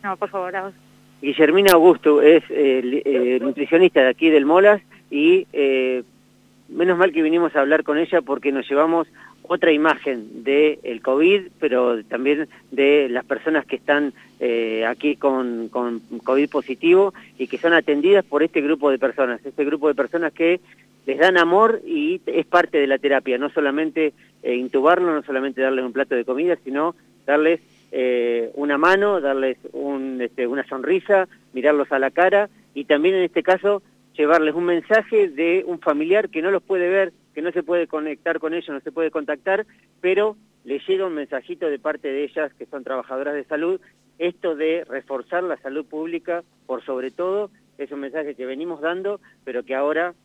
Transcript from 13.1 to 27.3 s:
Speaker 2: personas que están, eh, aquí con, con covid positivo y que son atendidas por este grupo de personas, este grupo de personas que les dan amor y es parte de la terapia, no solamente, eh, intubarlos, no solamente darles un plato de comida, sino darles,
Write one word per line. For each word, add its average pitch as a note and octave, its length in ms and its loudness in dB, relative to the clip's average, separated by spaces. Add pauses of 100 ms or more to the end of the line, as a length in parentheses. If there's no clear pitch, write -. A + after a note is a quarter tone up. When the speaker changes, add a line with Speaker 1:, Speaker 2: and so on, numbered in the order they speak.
Speaker 2:
personas C#3+ 400 -4
que C3+ 120 -8
están, C#3+ 360 -2 (280)
eh, A2+ 440 -2
aquí C3 320 -2
con, B2 540 -4
con A#2+ 300 -6 (220)
covid C#3 280 0
positivo E3+ 640 2 (240)
y B2+ 80 -4
que B2+ 100 -8
son E3+ 160 0
atendidas E3 540 4
por C#3+ 160 0
este D#3+ 180 0
grupo C#3+ 300 0
de C3 80 0
personas, B2 480 -2
este C#3 180 -4
grupo D3 240 -2
de C#3 60 0
personas D3 400 -4
que E3+ 260 0 (460)
les C3+ 120 -4
dan F3+ 200 4
amor G3+ 480 4
y D#3+ 400 -4
es E3 180 -2
parte E3+ 340 0
de C#3 100 2
la C3+ 100 0
terapia, C3+ 400 0
no C#3+ 100 -4
solamente, D3+ 640 -2 (300)
eh, B2 140 -4
intubarlos, D3+ 580 2
no C#3+ 80 -2
solamente C3 400 -4
darles C3 220 -2
un B2 80 -8
plato C3+ 240 -2
de A#2 80 -2
comida, D3+ 400 -2
sino D3 320 -4 (280)
darles, D#3 360 2 (320)